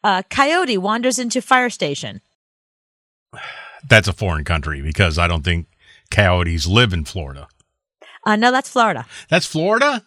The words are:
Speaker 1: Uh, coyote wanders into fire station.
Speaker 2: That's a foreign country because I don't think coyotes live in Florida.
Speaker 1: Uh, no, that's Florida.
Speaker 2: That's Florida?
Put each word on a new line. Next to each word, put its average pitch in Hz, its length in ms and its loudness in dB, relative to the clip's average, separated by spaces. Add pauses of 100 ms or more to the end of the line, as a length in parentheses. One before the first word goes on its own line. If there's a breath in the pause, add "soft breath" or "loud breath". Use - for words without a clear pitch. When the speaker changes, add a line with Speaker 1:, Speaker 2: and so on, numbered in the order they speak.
Speaker 1:
Uh, 196 260 0
coyote 285 480 0
wanders 220 400 -2
into 247 240 -4
fire 247 300 2
station. 135 500 -6 (1700 loud breath)
Speaker 2:
That's 110 180 8
a 92 60 -2
foreign 80 300 -2
country 76 400 -4
because 78 340 0
I 87 100 2
don't 85 160 -2
think 85 220 0 (460 soft breath)
coyotes 87 560 2
live 107 260 4
in 82 100 -2
Florida. 71 440 -10 (760 loud breath)
Speaker 1:
Uh, 214 120 2
no, 240 160 2
that's 254 180 -2
Florida. 202 380 0 (200 loud breath)
Speaker 2:
That's 175 200 0
Florida? 226 600 0